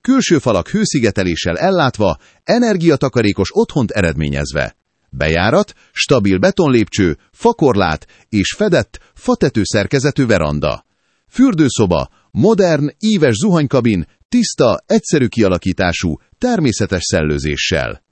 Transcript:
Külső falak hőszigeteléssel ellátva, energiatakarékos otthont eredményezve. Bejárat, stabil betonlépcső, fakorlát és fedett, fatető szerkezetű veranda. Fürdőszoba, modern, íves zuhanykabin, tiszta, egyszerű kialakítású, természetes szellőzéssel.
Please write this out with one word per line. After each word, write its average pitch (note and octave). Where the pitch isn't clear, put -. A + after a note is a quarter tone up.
Külső A#3
falak G2+
hőszigeteléssel G#2
ellátva, C3
energiatakarékos D#3+
otthont A#2
eredményezve. D2
Bejárat, E2+
stabil G2
betonlépcső, A2+
fakorlát G2+
és G2+
fedett, F3
fatető E3
szerkezetű C3
veranda. D2
Fürdőszoba, A#2+
modern, D#3+
íves D#3+
zuhanykabin, B2
tiszta, -
egyszerű F3
kialakítású, F#2
természetes B2+
szellőzéssel. D2